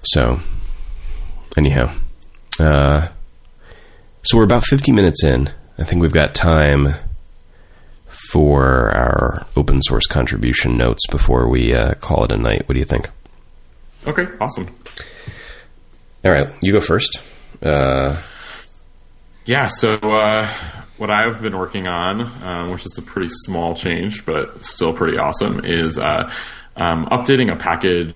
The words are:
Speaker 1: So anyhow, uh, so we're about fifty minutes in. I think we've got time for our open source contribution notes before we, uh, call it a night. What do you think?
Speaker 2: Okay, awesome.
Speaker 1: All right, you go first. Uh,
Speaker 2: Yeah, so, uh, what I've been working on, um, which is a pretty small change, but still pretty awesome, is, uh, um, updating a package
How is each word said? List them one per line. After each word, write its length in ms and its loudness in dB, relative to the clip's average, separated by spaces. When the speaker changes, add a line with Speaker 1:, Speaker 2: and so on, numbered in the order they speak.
Speaker 1:
So 360 4
anyhow, 360 2
uh, 500 4
so 140 4
we're 80 8
about 180 4
fifty 300 2
minutes 300 4
in. 280 2
I 60 -4
think 180 0
we've 120 2
got 200 2
time 640 4
for 600 4
our 540 0
open 260 4
source 240 0
contribution 720 0
notes 340 2
before 380 4
we, 260 2
uh, 200 0
call 280 0
it 80 0
a 60 0
night. 280 0
What 80 -2
do 60 0
you 60 0
think? 240 -2
Speaker 2:
Okay, 180 -2
awesome. 340 -6
Speaker 1:
All 80 4
right, 160 2
you 100 2
go 80 6
first. 420 -2
Uh, 540 0
Speaker 2:
Yeah, 220 0
so, 280 0
uh, 520 0
what 120 -6
I've 320 0
been 160 -6
working 300 -6
on, 340 -4
um, 280 -8
which 140 -10
is 120 -10
a 40 -12
pretty 280 -6
small 460 -6
change, 480 -6
but 400 -6
still 300 -4
pretty 240 -2
awesome, 480 -4
is, 320 -2
uh, 340 -2
um, 320 -2
updating 440 2
a 40 -4
package 600 -2